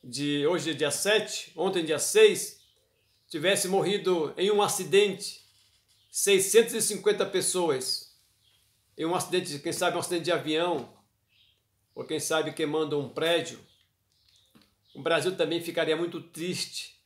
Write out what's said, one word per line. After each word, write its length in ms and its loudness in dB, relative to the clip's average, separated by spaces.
de, 380 -2
hoje 240 0
é 60 -2
dia 160 0
sete, 640 -2
ontem 280 -2
dia 140 0
seis, 640 4
tivesse 400 0
morrido 720 0
em 140 2
um 100 4
acidente 800 0
seiscentas 640 4
e 80 0
cinquenta 420 0
pessoas. 880 -2
Em 80 -6
um 120 0
acidente, 420 -2
quem 160 -4
sabe 240 0
um 20 -2
acidente 260 -4
de 60 0
avião, 640 -2
ou 80 -12
quem 160 -6
sabe 340 -2
queimando 460 -2
um 100 -6
prédio, 500 -2
o 80 -16
Brasil 340 0
também 240 -2
ficaria 380 -2
muito 240 -6
triste. 840 -10